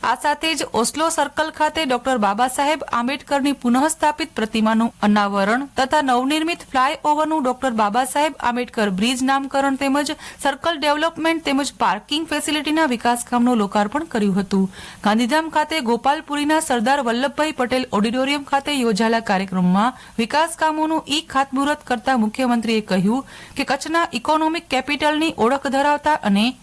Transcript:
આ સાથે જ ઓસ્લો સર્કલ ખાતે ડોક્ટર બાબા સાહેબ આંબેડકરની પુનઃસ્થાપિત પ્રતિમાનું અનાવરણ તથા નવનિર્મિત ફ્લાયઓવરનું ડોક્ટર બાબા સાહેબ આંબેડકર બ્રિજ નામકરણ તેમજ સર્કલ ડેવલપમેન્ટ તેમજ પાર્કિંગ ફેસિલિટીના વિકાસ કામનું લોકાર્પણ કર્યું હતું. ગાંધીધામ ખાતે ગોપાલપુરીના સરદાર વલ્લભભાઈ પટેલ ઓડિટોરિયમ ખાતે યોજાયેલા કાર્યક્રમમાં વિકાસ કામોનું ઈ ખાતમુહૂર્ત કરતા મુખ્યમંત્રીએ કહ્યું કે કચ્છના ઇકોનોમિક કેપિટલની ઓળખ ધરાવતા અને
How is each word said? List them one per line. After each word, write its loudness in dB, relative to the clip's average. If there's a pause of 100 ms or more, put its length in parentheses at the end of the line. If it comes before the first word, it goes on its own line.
(100)
આ 2
સાથે 0
જ -2 (140)
ઓસ્લો 0 (100)
સર્કલ -2
ખાતે 0
ડોક્ટર 0
બાબા 2
સાહેબ 0
આંબેડકરની 0 (100)
પુનઃસ્થાપિત 0
પ્રતિમાનું 2 (180)
અનાવરણ 2 (160)
તથા 2
નવનિર્મિત 0
ફ્લાયઓવરનું 2
ડોક્ટર -2 (100)
બાબા 2 (100)
સાહેબ 0
આંબેડકર -2 (100)
બ્રિજ 0
નામકરણ 0
તેમજ 0
સર્કલ -4
ડેવલપમેન્ટ 0
તેમજ 0 (120)
પાર્કિંગ -2
ફેસિલિટીના 0
વિકાસ 0
કામનું 2
લોકાર્પણ -2
કર્યું 2
હતું. 0 (380)
ગાંધીધામ 0
ખાતે 0 (140)
ગોપાલપુરીના 0
સરદાર 2
વલ્લભભાઈ -2
પટેલ -2 (100)
ઓડિટોરિયમ 0
ખાતે 0 (160)
યોજાયેલા 0
કાર્યક્રમમાં 2 (220)
વિકાસ 0
કામોનું 0
ઈ -4
ખાતમુહૂર્ત 0
કરતા 0
મુખ્યમંત્રીએ 0
કહ્યું 0 (320)
કે -2
કચ્છના 0 (120)
ઇકોનોમિક 0
કેપિટલની 0 (100)
ઓળખ 0
ધરાવતા 2 (140)
અને 4 (160)